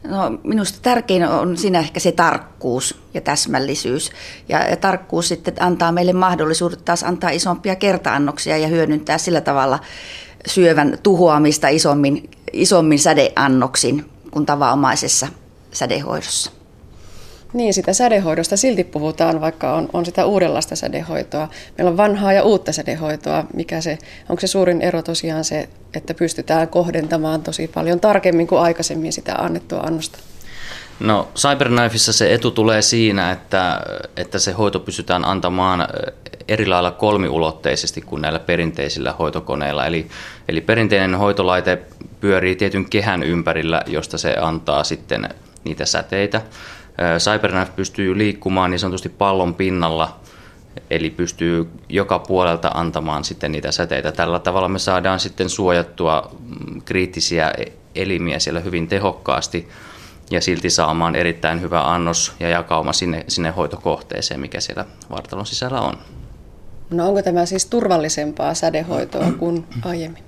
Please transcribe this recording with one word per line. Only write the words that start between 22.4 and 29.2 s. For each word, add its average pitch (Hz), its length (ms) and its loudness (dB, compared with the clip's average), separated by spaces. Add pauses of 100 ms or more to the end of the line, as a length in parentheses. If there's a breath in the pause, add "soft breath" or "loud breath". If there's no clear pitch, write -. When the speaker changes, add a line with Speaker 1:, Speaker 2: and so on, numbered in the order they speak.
Speaker 2:
uutta 190 300 4
sädehoitoa. 156 720 -4 (100)
Mikä 165 260 -4
se, 160 180 -4 (300 loud breath)
onko 175 120 -2
se 185 60 0
suurin 180 360 2
ero 170 200 0
tosiaan 160 420 -4
se, - 240 -4 (260)
että 170 200 -6
pystytään 160 540 0
kohdentamaan 160 760 0
tosi 160 260 -6
paljon 170 320 0
tarkemmin 180 460 4
kuin 170 140 4
aikaisemmin 165 520 0
sitä - 220 -6